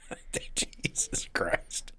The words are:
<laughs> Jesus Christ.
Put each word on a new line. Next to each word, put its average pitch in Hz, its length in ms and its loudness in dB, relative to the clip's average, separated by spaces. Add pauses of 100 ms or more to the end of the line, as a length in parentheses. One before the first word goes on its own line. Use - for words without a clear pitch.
(100)
<laughs> - 440 -2
Jesus - 800 0
Christ. - 680 2